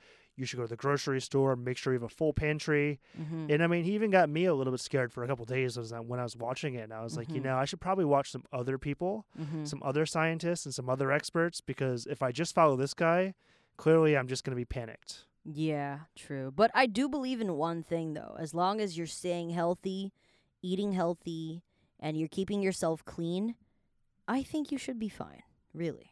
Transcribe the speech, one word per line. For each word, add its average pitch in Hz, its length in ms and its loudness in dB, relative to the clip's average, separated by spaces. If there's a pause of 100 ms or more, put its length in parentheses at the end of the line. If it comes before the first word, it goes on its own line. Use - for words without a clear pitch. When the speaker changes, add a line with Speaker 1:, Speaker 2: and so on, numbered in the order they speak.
(380)
Speaker 1:
You 131 80 -6
should 123 120 -6
go 123 60 -2
to 113 60 -2
the 117 60 -8
grocery 139 460 0
store, 135 340 4
make 123 220 -4
sure 135 160 0
you 123 60 2
have 117 120 -6
a - 20 -20
full 156 200 0
pantry." 147 680 2 (180)
Speaker 2:
Mm-hmm. 160 340 -4
Speaker 1:
And, 151 120 6
I 170 40 6
mean, 170 180 2
he 190 80 0
even 214 180 2
got 185 180 8
me 156 140 2
a 180 100 4
little 135 200 2
bit 127 80 -2
scared 127 320 0
for 123 100 -6
a 120 40 -4
couple 123 180 -4
days 127 320 0
as 113 160 -6
I, 117 80 -8
when 120 180 -4
I 123 40 -2
was 120 120 -6
watching 127 380 -4
it. 123 80 -6
And 110 100 -12
I 110 120 -8
was 117 120 -6
like, 117 140 -6
"You 160 60 -4
Speaker 2:
Mm-hmm. 135 100 -2
Speaker 1:
know, 131 100 0
I 131 80 2
should 156 160 -4
probably 190 240 0
watch 143 280 4
some 127 200 -10
other 131 260 -2
people, 175 480 -4 (140)
Speaker 2:
Mm-hmm. 156 240 -6
Speaker 1:
some 147 180 -8
other 143 240 0
scientists 165 600 -2
and 135 100 -8
some 127 140 -4
other 135 200 2
experts, 165 520 0
because 127 460 -2
if 143 140 -4
I 127 120 0
just 156 200 -2
follow 156 220 6
this 135 180 0
guy, 175 400 2 (440)
clearly 156 400 6
I'm 127 100 0
just 127 160 -4
gonna 131 140 -4
be 120 80 -2
panicked." - 600 -10 (200)
Speaker 2:
Yeah, 147 540 -2 (180)
true. 135 360 -6
But 208 200 6
I 254 120 6
do 240 220 2
believe 262 320 -2
in 196 160 -2
one 165 280 0
thing, 165 300 -2
though. - 240 -10
As 156 160 -8
long 185 280 2
as 185 160 -4
you're 170 100 -4
staying 170 440 -4
healthy, 185 600 -2 (500)
eating 190 300 0
healthy, 170 720 -2 (340)
and 156 200 -4
you're 156 100 0
keeping 190 340 -2
yourself 180 440 0
clean, 185 500 -4 (720)
I 269 160 0
think 294 280 -4
you 285 60 -2
should 254 220 -8
be 220 100 -4
fine, - 340 -14 (300)
really. 160 380 -6